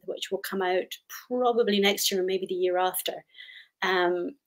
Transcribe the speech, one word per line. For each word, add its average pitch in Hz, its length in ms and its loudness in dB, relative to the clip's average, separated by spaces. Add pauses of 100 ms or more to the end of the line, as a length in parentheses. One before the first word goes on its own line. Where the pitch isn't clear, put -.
which - 240 -8
will 190 80 -4
come 196 240 -4
out 180 340 0 (320)
probably 233 520 2
next 202 300 2
year 190 120 0
or - 20 2
maybe 190 220 -2
the 190 80 -4
year 180 240 2
after. 180 460 -2 (580)
Um, 180 480 2 (160)